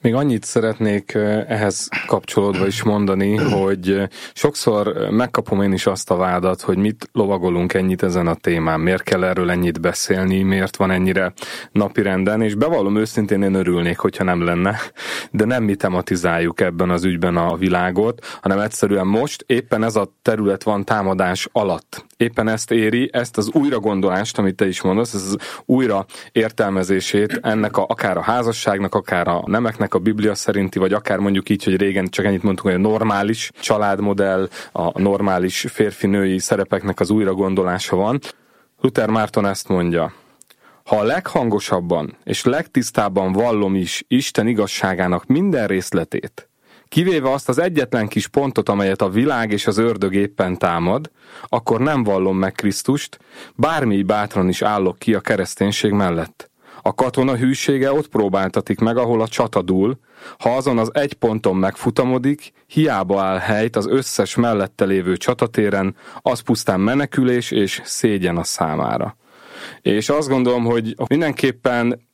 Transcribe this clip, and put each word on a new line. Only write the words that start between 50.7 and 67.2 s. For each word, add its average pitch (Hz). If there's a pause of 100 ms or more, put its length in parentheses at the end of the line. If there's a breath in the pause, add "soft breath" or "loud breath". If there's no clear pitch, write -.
akkor 117
nem 139
vallom 95
meg 95
Krisztust, - (360 loud breath)
bármi 123
bátran 104
is 90
állok 101
ki 113
a 95
kereszténység 101
mellett. 87 (380 loud breath)
A 98
katona 131
hűsége 135
ott 151
próbáltatik 98
meg, 113
ahol 120
a 113
csata 110
dúl. 95 (400 loud breath)
Ha 120
azon 131
az 113
egy 143
ponton 110
megfutamodik, 127 (140)
hiába 98
áll 95
helyt 110
az 104
összes 123
mellette 104
lévő 92
csatatéren, 104 (260 loud breath)
az 123
pusztán 104
menekülés 123